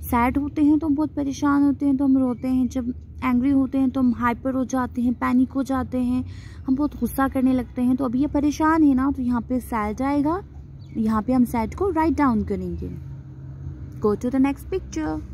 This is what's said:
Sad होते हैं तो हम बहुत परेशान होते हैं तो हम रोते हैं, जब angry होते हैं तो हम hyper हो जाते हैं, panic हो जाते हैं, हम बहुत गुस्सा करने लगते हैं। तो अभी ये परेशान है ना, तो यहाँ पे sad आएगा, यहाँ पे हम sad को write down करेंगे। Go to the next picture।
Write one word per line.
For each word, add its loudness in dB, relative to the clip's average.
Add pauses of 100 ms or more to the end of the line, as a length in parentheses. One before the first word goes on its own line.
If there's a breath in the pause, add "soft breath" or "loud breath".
Sad 2
होते 0
हैं 6
तो -2
हम 4
बहुत 0
परेशान 2
होते 2
हैं 4
तो 2
हम 6
रोते 0
हैं, 2
जब -4 (300)
angry 2
होते 2
हैं 4
तो -2
हम 4
hyper -2
हो 0
जाते -2
हैं, 2
panic 2
हो -2
जाते -2
हैं, 0 (420 loud breath)
हम 4
बहुत -2
गुस्सा 0
करने 2
लगते -4
हैं। 2
तो -2
अभी -2
ये 0
परेशान 2
है 6
ना, 2
तो -4
यहाँ 0
पे -2
sad -4
आएगा, 0 (540)
यहाँ 2
पे 0
हम 6
sad -4
को 0
write 2
down 2
करेंगे। -6 (1120)
Go 2
to -6
the 0
next 2
picture। -4 (120)